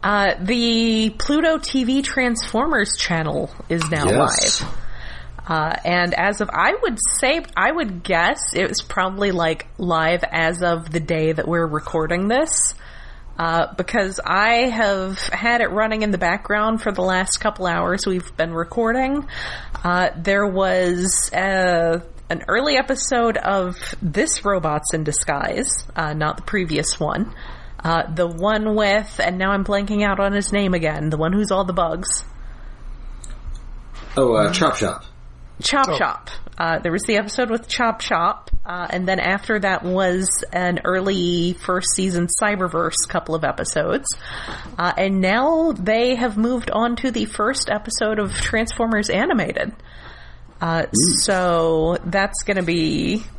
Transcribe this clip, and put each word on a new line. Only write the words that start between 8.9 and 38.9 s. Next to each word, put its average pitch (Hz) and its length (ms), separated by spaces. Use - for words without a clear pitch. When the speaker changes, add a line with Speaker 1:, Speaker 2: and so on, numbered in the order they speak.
Speaker 1:
like, 165 360
live 170 540
as 165 320
of 165 280
the 165 80
day 160 340
that 156 140
we're 165 200
recording 160 640
this. 277 440
Uh, 165 360
because 190 480
I 233 460
have 196 500
had 233 420
it 214 100
running 214 320
in 208 80
the 185 80
background 208 640
for 214 100
the 196 100
last 185 360
couple 202 280
hours 175 400
we've 185 320
been 165 160
recording. 240 760
Uh, 180 320
there 196 300
was, 185 880
uh, 180 680
an 165 180
early 269 300
episode 254 600
of 185 640
this 196 440
Robots 156 480
in 160 100
Disguise, 151 680
uh, 151 180
not 156 240
the - 60
previous 160 560
one. 156 340
Uh, 165 200
the 170 140
one 214 480
with, 208 440
and 185 200
now 190 120
I'm 196 140
blanking 208 400
out 196 140
on 196 140
his 202 200
name 196 220
again, 156 340
the 151 80
one 160 160
who's 208 180
all 190 140
the 180 80
bugs. 170 500
Speaker 2:
Oh, 127 200
uh, 104 180
Chop 147 220
Shop. - 280
Speaker 1:
Chop 277 260
Speaker 3:
Oh. 151 80
Speaker 1:
Shop. - 320
Uh, 165 220
there 175 120
was 190 120
the 214 140
episode 208 320
with 226 180
Chop 226 340
Shop, - 480
uh, 180 240
and 180 180